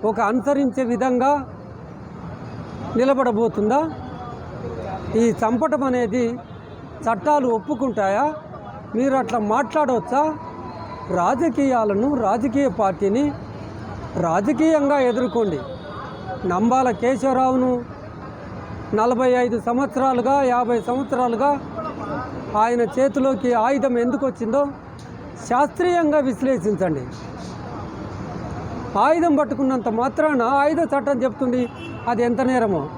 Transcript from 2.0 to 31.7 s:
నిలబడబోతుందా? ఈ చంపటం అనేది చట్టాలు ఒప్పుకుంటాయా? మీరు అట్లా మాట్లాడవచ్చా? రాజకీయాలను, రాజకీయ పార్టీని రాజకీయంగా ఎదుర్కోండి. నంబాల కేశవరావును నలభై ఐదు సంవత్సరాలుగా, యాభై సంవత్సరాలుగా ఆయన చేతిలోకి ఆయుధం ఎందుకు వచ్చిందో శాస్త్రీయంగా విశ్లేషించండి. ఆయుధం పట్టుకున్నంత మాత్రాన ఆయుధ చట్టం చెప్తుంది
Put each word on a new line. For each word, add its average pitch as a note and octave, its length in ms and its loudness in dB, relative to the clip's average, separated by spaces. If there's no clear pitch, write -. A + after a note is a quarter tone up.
నిలబడబోతుందా? A#3+ 800 2
ఈ A#3+ 40 6
చంపటం B3 480 0
అనేది B3 360 0
చట్టాలు B3+ 420 2
ఒప్పుకుంటాయా? A3 680 0
మీరు C4+ 240 2
అట్లా A#3+ 180 -2
మాట్లాడవచ్చా? C4+ 720 2
రాజకీయాలను, A#3+ 840 2
రాజకీయ A#3+ 400 2
పార్టీని G3+ 460 2
రాజకీయంగా C#4+ 680 4
ఎదుర్కోండి. G#3+ 500 0
నంబాల A#3+ 380 4
కేశవరావును C4 680 2
నలభై B3 300 2
ఐదు A#3+ 140 0
సంవత్సరాలుగా, C4 680 2
యాభై A#3+ 260 2
సంవత్సరాలుగా B3 600 0
ఆయన A#3+ 200 2
చేతిలోకి C4 540 2
ఆయుధం C4 380 2
ఎందుకు C4+ 220 2
వచ్చిందో B3+ 360 0
శాస్త్రీయంగా D4+ 800 2
విశ్లేషించండి. F#3+ 760 0
ఆయుధం D#4+ 340 6
పట్టుకున్నంత B3+ 500 0
మాత్రాన C4+ 440 2
ఆయుధ D4+ 200 4
చట్టం C#4 300 2
చెప్తుంది B3+ 380 0